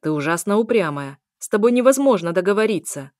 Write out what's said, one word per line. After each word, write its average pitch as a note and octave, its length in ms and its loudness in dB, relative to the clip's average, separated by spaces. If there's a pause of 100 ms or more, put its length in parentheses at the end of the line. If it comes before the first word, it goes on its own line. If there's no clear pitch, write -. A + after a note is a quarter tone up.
Ты D#3 100 -4
ужасно E3+ 460 -2
упрямая. D#3+ 600 -2 (200)
С - 100 -16
тобой G#3+ 240 2
невозможно B3 600 2
договориться. F#3 880 -2